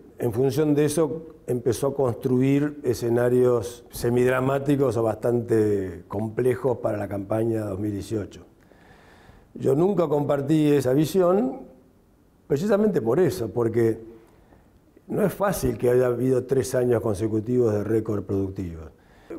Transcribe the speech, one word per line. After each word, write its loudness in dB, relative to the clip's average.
en -2
función 2
de 4
eso, -2
empezó -2
a -4
construir 0
escenarios 0
semidramáticos 0
o 0
bastante 0
complejos -2
para -2
la -6
campaña -2
dos -6
mil -4
dieciocho. -8
Yo 0
nunca 2
compartí 2
esa 2
visión, 2
precisamente 2
por 2
eso, 0
porque 0
no -2
es 2
fácil -2
que 0
haya 4
habido 0
tres -2
años 2
consecutivos 0
de 0
récord -2
productivo. -6